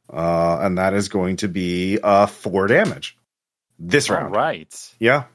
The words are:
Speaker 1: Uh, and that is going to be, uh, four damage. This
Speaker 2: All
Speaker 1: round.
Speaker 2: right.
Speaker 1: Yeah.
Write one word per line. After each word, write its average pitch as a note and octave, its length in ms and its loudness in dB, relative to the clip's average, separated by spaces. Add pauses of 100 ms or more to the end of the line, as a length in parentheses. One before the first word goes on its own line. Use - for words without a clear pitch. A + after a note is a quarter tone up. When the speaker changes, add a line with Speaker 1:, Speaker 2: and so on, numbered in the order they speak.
Speaker 1:
Uh, E2+ 520 0
and F#2 160 -2
that F#2+ 160 0
is G2+ 160 -2
going F#2 280 -2
to G#2 120 -4
be, F2+ 520 -2
uh, G2+ 260 4
four F#2+ 400 -2
damage. C3 500 0 (600)
This F2+ 320 0
Speaker 2:
All G2 60 0
Speaker 1:
round. D2+ 180 -4
Speaker 2:
right. A2 680 -4
Speaker 1:
Yeah. C3+ 360 2